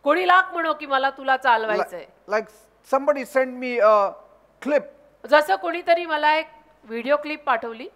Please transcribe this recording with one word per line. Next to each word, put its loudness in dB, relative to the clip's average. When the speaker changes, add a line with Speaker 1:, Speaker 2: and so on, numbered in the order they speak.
Speaker 1:
कोणी 2
लाख 6
म्हणो -2
की -10
मला 0
तुला -2
चालवायचंय. -2
Speaker 2:
Like, -2
like -18
somebody 0
sent 0
me -4
a 6
clip. 0
Speaker 1:
जसं 4
कोणीतरी -2
मला 0
एक -4
व्हिडिओ -2
क्लिप -8
पाठवली. -4